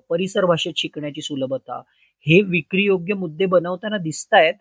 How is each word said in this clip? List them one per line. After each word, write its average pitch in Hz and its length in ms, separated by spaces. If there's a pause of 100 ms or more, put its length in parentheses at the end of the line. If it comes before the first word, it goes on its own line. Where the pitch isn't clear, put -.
परिसर 185 360
भाषेत 170 320
शिकण्याची 147 440
सुलभता 131 640 (380)
हे 165 220
विक्रीयोग्य 190 720
मुद्दे 180 320
बनवताना 185 520
दिसतायत, 170 640